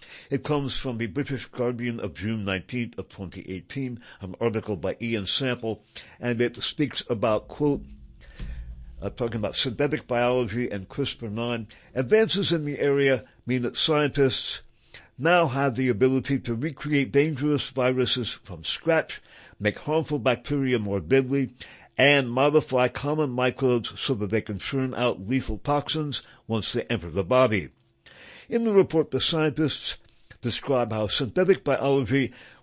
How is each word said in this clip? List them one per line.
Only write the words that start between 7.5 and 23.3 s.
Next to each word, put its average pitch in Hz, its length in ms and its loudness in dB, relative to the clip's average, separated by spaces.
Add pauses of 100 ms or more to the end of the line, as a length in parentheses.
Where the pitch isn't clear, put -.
uh, 101 80 -6
talking 117 280 -4
about 104 180 -4
synthetic 139 520 -2
biology 123 640 0
and 95 180 -8
crispr 120 420 -6
nine, 117 360 -4 (260)
"Advances 175 580 2
in 160 140 2
the 143 140 -4
area 139 460 2 (200)
mean 123 160 0
that 120 160 -2
scientists 143 840 2 (560)
now 170 300 4
have 135 280 0
the 131 140 2
ability 131 500 2
to 117 160 -4
recreate 143 560 -2
dangerous 147 580 2
viruses 127 600 0
from 85 340 -12
scratch, - 580 -2 (380)
make 101 200 0
harmful 151 400 0
bacteria 127 600 2
more 101 220 0
deadly, 131 520 2 (440)
and 135 340 4
modify 135 560 4
common 147 420 -2
microbes 123 720 2